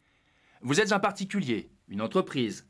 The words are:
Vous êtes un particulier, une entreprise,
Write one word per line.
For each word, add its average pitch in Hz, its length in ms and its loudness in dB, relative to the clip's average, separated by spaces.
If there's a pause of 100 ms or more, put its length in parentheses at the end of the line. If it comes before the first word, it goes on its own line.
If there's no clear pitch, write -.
(600)
Vous 143 180 2
êtes 208 120 2
un 202 80 4
particulier, 190 720 -2 (160)
une 98 140 -6
entreprise, 113 680 -2